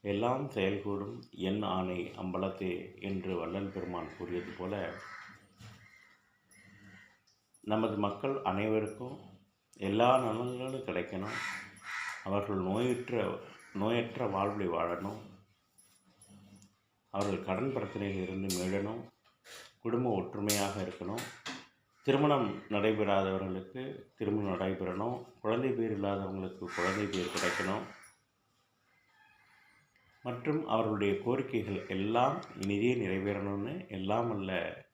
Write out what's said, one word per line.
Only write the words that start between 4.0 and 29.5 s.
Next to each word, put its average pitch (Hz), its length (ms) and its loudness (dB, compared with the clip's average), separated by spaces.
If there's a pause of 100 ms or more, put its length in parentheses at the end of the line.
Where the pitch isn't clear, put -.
கூறியது 87 420 -6
போல, 90 360 -4 (2750)
நமது 107 360 2
மக்கள் 104 460 0
அனைவருக்கும் 110 760 0 (520)
எல்லா 113 460 6
நலன்களும் 127 680 -2
கிடைக்கணும். 95 500 -4 (920)
அவர்கள் 101 320 2
நோயுற்ற, 113 800 2 (360)
நோயற்ற 113 560 0
வாழ்வை 101 380 2
வாழணும். 87 520 0 (1900)
அவர்கள் 98 340 0
கடன் 110 320 0
பிரச்சனையில் 101 460 -2
இருந்து 92 340 -2
மீளணும். 101 520 -2 (720)
குடும்ப 120 300 2
ஒற்றுமையாக 98 720 0
இருக்கணும். 92 380 -4 (840)
திருமணம் 131 680 4
நடைபெறாதவர்களுக்கு 101 1300 2 (140)
திருமணம் 101 440 0
நடைபெறணும். 95 800 -2
குழந்தை 123 300 2
பேர் 110 300 0
இல்லாதவங்களுக்கு 95 640 -2 (120)
குழந்தை 95 300 2
பேர் 92 200 0
கிடைக்கணும். 92 560 0 (2500)